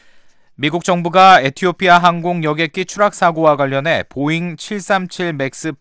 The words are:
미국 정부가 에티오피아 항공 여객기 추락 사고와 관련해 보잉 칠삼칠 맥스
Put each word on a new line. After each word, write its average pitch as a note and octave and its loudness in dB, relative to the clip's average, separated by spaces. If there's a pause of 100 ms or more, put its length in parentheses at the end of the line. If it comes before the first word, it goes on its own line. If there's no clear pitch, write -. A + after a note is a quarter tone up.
(580)
미국 D3+ -4
정부가 F3+ 4
에티오피아 F3 2
항공 E3+ 0
여객기 D#3+ -4
추락 G3+ -2
사고와 D#3+ 2
관련해 C#3 -2
보잉 D#3+ -4
칠삼칠 F#3 -4
맥스 C#3 -6